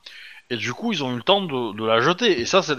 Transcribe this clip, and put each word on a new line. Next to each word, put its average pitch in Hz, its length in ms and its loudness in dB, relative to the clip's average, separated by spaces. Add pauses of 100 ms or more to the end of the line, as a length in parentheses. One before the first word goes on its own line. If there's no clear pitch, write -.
(500)
et 123 60 -4
du 110 180 -6
coup, 226 180 -4
ils 151 120 -4
ont 127 80 -4
eu 123 40 -4
le 117 60 -8
temps 196 200 4
de, 123 340 -4
de 110 100 -4
la 113 140 4
jeter. 175 400 2
Et 120 40 -2
ça, 185 180 4
c'est, 151 160 -2